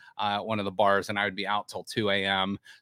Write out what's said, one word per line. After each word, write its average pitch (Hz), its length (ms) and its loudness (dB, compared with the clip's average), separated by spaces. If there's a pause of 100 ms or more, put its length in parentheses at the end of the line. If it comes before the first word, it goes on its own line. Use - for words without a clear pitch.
(200)
uh, 104 200 0
at 92 60 -6
one 110 140 -2
of 101 60 -4
the 95 60 -4
bars, 98 360 4
and 104 100 -4
I 101 60 2
would 98 140 -2
be 98 100 -6
out 104 220 -2
till 92 160 -10
two 107 240 0
A 98 160 2
M. 98 320 0 (240)